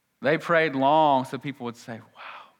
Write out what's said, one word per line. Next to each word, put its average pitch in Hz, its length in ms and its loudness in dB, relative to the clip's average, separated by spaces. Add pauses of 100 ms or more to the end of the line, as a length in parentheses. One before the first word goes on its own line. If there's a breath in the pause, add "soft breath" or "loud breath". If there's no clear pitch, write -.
(200)
They 151 160 0
prayed 160 380 2
long 139 500 4
so 131 140 -8
people 131 260 -10
would 117 120 -8
say, 113 220 -14
"Wow, - 600 -20